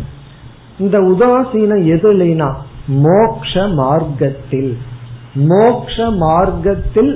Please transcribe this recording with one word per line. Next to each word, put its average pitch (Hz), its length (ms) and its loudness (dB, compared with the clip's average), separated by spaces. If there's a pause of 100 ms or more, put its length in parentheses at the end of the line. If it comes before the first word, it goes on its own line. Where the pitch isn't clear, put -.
(760)
இந்த 196 280 0
உதாசீனம் 214 840 2
எதுலைனா 170 600 2 (500)
மோக்ஷ 196 760 2
மார்க்கத்தில். 139 960 -2 (760)
மோக்ஷ 214 520 2 (200)
மார்க்கத்தில் 180 1000 0